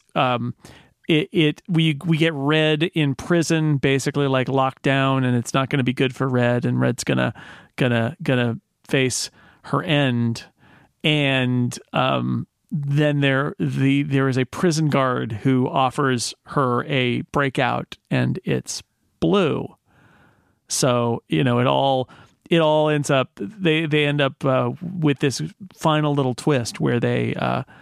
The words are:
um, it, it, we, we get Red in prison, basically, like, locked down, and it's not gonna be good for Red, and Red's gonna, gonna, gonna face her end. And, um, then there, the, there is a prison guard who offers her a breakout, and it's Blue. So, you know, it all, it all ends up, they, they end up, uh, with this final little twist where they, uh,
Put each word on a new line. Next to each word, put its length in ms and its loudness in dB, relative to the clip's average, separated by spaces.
um, 400 0
it, 240 2
it, 340 2
we, 380 2
we 120 2
get 160 2
Red 500 2
in 180 2
prison, 640 0
basically, 500 0
like, 200 0
locked 360 0
down, 420 2
and 120 2
it's 160 -4
not 160 0
gonna 140 0
be 100 0
good 220 -2
for 140 -2
Red, 360 2
and 140 0
Red's 240 -2
gonna, 300 0
gonna, 480 0
gonna 340 0
face 420 0
her 160 -2
end. 600 0
And, 720 0
um, 540 -2
then 480 0
there, 400 0
the, 440 0
there 240 0
is 120 0
a 60 0
prison 440 0
guard 440 0
who 260 2
offers 640 0
her 380 0
a 360 0
breakout, 640 -2
and 340 0
it's 380 -6
Blue. 480 0
So, 600 0
you 160 0
know, 160 2
it 80 2
all, 420 0
it 100 4
all 300 2
ends 200 0
up, 260 2
they, 500 -2
they 200 2
end 160 0
up, 220 -2
uh, 280 0
with 380 -2
this 220 -2
final 400 0
little 200 0
twist 460 -2
where 200 0
they, 360 -2
uh, 280 -2